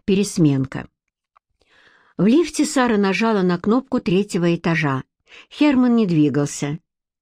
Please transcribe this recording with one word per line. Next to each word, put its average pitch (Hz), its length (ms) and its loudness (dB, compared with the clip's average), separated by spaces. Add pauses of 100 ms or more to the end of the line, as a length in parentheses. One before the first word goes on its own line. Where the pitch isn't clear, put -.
пересменка. 156 800 0 (1300)
В 170 80 0
лифте 302 400 2
Сара 247 320 0
нажала 202 440 0
на 180 160 0
кнопку 240 420 -2
третьего 185 540 -2
этажа. 156 500 -2 (480)
Херман 254 440 2
не 226 100 2
двигался. 147 720 -2 (420)